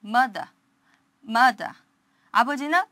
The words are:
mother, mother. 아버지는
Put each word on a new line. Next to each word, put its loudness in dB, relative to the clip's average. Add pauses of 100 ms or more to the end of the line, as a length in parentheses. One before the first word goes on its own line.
mother, -2 (800)
mother. 0 (580)
아버지는 0